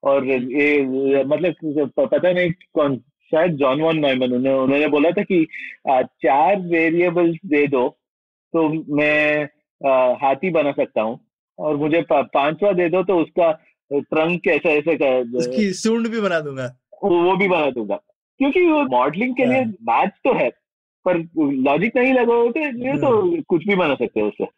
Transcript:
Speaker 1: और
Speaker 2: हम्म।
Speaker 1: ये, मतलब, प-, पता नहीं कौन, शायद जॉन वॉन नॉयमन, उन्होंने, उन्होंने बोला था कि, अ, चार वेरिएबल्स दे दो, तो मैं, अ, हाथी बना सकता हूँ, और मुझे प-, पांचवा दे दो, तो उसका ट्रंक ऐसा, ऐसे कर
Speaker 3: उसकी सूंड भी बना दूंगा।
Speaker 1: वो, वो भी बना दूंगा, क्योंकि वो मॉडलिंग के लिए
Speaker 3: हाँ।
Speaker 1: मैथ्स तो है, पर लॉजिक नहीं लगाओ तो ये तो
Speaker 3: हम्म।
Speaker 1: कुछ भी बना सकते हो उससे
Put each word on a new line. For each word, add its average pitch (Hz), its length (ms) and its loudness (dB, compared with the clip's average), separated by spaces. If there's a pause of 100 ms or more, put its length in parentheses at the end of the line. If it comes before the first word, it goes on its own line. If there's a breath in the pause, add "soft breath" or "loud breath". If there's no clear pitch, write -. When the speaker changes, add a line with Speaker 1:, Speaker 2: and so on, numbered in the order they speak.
Speaker 1:
और 139 200 0
Speaker 2:
हम्म। 131 100 -2
Speaker 1:
ये, 143 500 0 (420)
मतलब, 151 300 -2 (100)
प-, 143 480 -2
पता 165 200 2
नहीं 180 180 0
कौन, 143 480 -4
शायद 165 540 -2
जॉन 143 280 0
वॉन 160 180 0
नॉयमन, 135 240 0
उन्होंने, 127 300 0
उन्होंने 135 360 0
बोला 147 220 2
था 202 120 -2
कि, 175 240 0 (440 loud breath)
अ, 127 120 2
चार 160 580 0
वेरिएबल्स 170 840 0
दे 147 200 2
दो, 135 220 0 (640)
तो 160 160 2 (280)
मैं, 151 480 2 (460)
अ, 127 340 2
हाथी 135 260 0
बना 147 220 0
सकता 131 300 -2
हूँ, 113 180 -6 (380)
और 151 180 -2
मुझे 156 260 0
प-, - 100 -8
पांचवा 151 600 0
दे 180 160 0
दो, 180 140 0
तो 180 160 0
उसका 165 340 0 (400 soft breath)
ट्रंक 160 560 -2
ऐसा, 160 220 0
ऐसे 151 260 0
कर 127 400 0
Speaker 3:
उसकी 127 340 -2
सूंड 226 380 -2
भी 220 120 -4
बना 175 200 0
दूंगा। 131 400 -10 (240)
Speaker 1:
वो, 175 180 2
वो 185 140 4
भी 196 120 0
बना 156 220 0
दूंगा, 107 260 -6 (420)
क्योंकि 285 240 0
वो 311 200 2
मॉडलिंग 190 540 -2
के 262 80 0
लिए 254 180 0
Speaker 3:
हाँ। 226 100 -4 (100)
Speaker 1:
मैथ्स 127 420 -2
तो 254 100 2
है, 143 160 0 (580)
पर 180 100 0 (200)
लॉजिक 143 580 0
नहीं 254 160 2
लगाओ 233 380 2
तो 320 100 -4
ये 269 400 -4
तो 233 220 2
Speaker 3:
हम्म। 170 200 0
Speaker 1:
कुछ 170 240 -2
भी 202 80 0
बना 165 200 0
सकते 113 260 -4
हो 104 80 0
उससे 98 160 -6 (140)